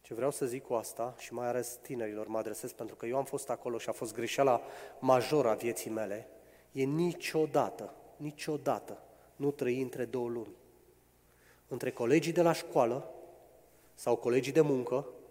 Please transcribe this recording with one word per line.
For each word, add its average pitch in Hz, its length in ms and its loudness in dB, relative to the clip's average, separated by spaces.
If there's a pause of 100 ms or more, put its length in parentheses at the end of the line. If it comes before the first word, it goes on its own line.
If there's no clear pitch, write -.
Ce - 160 -12
vreau 123 140 2
să 139 160 -2
zic 127 160 -4
cu - 120 -4
asta, 117 440 -4
și - 140 -14
mai 123 140 -4
ales 120 360 -2
tinerilor 107 440 -6
mă 110 120 -2
adresez, 107 340 -6
pentru 110 240 -10
că 120 100 -10
eu 120 100 -2
am 139 80 0
fost - 260 -6
acolo 120 280 -4
și - 100 -8
a 113 40 -4
fost 110 220 -6
greșeala 117 480 2 (360)
majoră 127 500 4
a 107 60 6
vieții 113 360 -4
mele, 110 380 -6 (440)
e 135 100 0
niciodată, 151 1120 0 (220)
niciodată 143 880 -4 (340)
nu 143 140 0
trăi 127 300 0
între 127 240 -4
două 120 240 -4
lumi. 117 260 -6 (1120)
Între 127 220 -4
colegii 151 420 2
de 170 100 4
la 170 100 6
școală 131 600 0 (800)
sau 120 220 2
colegii 127 360 2
de 160 80 6
muncă 135 460 2 (240)